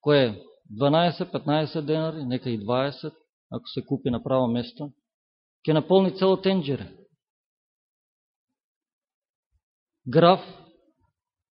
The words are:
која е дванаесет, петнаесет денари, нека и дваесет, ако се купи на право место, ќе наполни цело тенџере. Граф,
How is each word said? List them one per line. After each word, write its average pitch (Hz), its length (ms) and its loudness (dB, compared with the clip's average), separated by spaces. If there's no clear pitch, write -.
која 143 240 4
е 104 80 -6
дванаесет, 156 640 0
петнаесет 147 540 -2
денари, 156 380 -4
нека 127 260 -4
и 117 80 -2
дваесет, 131 560 -4
ако - 180 -10
се - 180 -8
купи 135 240 -4
на 117 120 -2
право 131 240 0
место, 120 460 -4
ќе 156 80 2
наполни 180 400 4
цело 190 240 2
тенџере. 165 560 -2
Граф, 165 380 4